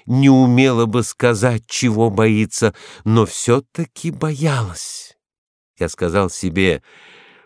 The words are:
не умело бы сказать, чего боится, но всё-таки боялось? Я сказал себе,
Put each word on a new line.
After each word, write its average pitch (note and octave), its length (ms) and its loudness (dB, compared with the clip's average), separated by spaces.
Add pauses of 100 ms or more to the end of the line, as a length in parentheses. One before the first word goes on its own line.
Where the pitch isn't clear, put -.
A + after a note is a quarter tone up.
не C3+ 240 2
умело B2+ 560 4
бы A2+ 180 0
сказать, A#2 640 -2
чего A2+ 420 0
боится, G#2+ 640 0 (300)
но A2 220 2
всё-таки - 840 -4
боялось? C3+ 1040 -6 (600)
Я E2+ 120 -4
сказал F2+ 400 -4
себе, F2+ 520 -2 (640)